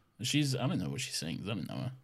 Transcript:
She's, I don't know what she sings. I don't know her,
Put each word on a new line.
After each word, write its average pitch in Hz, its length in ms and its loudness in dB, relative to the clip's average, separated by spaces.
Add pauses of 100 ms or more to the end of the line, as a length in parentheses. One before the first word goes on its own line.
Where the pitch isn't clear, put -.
(220)
She's, 139 340 4
I 123 100 2
don't 147 120 2
know 87 120 0
what 92 100 -2
she - 120 -4
sings. - 360 -4
I 110 60 0
don't 90 140 -4
know 52 80 -4
her, 65 160 -2 (120)